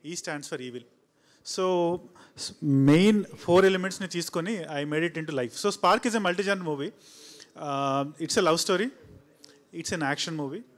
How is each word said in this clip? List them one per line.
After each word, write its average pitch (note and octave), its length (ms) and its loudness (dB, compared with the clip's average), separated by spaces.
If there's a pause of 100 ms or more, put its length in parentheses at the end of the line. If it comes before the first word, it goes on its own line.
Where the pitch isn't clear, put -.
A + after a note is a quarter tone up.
E D#3+ 120 -12
stands D3 320 -8
for D#3 100 -8 (100)
evil. A#2+ 140 -12 (600)
So - 220 -4 (680)
s-, - 260 -12
main D3+ 560 6 (260)
four F3 160 6 (100)
elements F#3 320 -2
ని F#3 60 -6 (100)
తీసుకొని E3+ 360 -4 (260)
I C#3+ 40 -2 (100)
made D#3+ 160 2
it D#3+ 120 -8
into D#3 200 -8
life. A#2+ 120 -6 (100)
So G3+ 140 2
Spark F#3+ 320 2
is G#3+ 60 -2
a A3 120 0
multi-genre F#3+ 440 -2
movie. D3 200 -6 (640)
Uh, C#3 500 -2 (140)
it's - 180 -2
a G3 120 4
love E3 160 2
story. G#3 240 0 (920)
It's - 180 -8
an D#3 60 -4 (100)
action E3 220 -6
movie. D3+ 280 -8 (140)